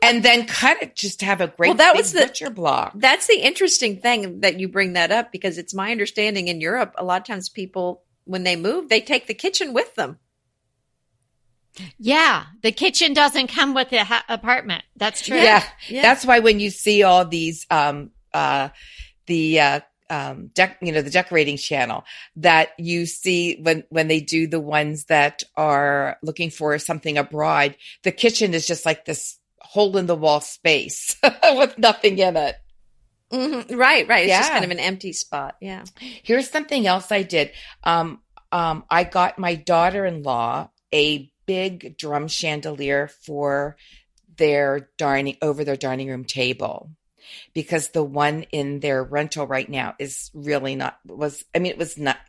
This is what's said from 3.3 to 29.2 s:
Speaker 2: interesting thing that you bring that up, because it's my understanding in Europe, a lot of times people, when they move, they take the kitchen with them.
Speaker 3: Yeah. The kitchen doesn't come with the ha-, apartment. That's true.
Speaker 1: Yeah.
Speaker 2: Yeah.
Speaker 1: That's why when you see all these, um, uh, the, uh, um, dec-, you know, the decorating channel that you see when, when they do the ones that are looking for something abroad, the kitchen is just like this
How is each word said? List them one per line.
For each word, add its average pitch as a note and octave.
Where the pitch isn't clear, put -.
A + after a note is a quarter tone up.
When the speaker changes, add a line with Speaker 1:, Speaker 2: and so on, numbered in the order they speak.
Speaker 2:
interesting B3+
thing G3+
that F#3
you F#3+
bring F#3+
that E3+
up, A#3
because F#3+
it's -
my G3
understanding G#3
in F3
Europe, G3+
a -
lot F#3
of -
times G3
people, F#3
when F#3
they F3+
move, B3+
they A3+
take B3+
the A3
kitchen F4+
with C4+
them. D#3
Speaker 3:
Yeah. C4+
The A3
kitchen F4
doesn't C#4
come C#4
with B3+
the A3+
ha-, A3+
apartment. A3+
That's G#3+
true. A#3
Speaker 1:
Yeah. G#3+
Speaker 2:
Yeah. C4
Speaker 1:
That's B3+
why B3
when A3
you G3+
see G#3
all F3+
these, D#3+
um, D3
uh, C#3
the, D#3+
uh, C#3+
um, C#3
dec-, F#3
you F3
know, D3+
the C#3
decorating D#3
channel B2+
that D#3+
you E3+
see F3
when, D#3+
when D#3+
they D#3+
do D#3+
the D#3+
ones D3+
that D3
are C#3+
looking D#3+
for D3+
something D#3
abroad, D3
the F#3
kitchen A3
is D#3+
just E3
like D#3+
this -